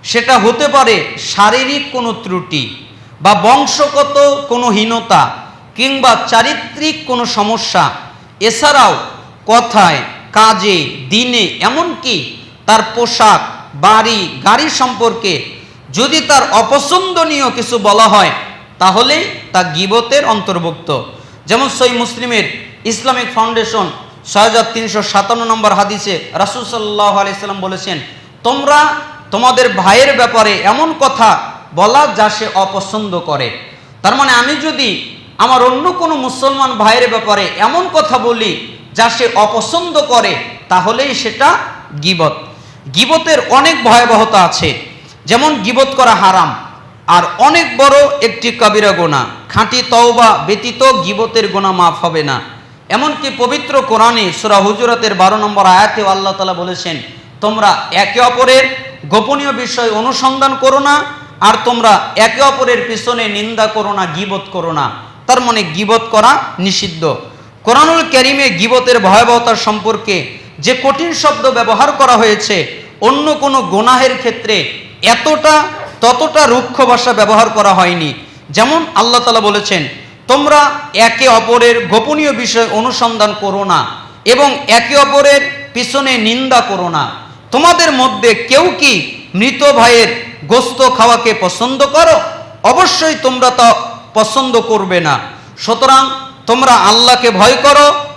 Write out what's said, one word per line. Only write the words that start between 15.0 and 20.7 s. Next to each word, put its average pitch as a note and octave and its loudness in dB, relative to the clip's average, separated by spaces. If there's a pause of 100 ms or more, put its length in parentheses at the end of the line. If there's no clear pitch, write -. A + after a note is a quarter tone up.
যদি C#4 0
তার - 0
অপছন্দনীয় D4 0
কিছু A#3 -6
বলা G#3+ 4
হয়, F#3+ 4 (480)
তাহলেই B3 2 (280)
তা F#3 2
গীবতের G3 -2
অন্তর্ভুক্ত। E3+ -4 (440)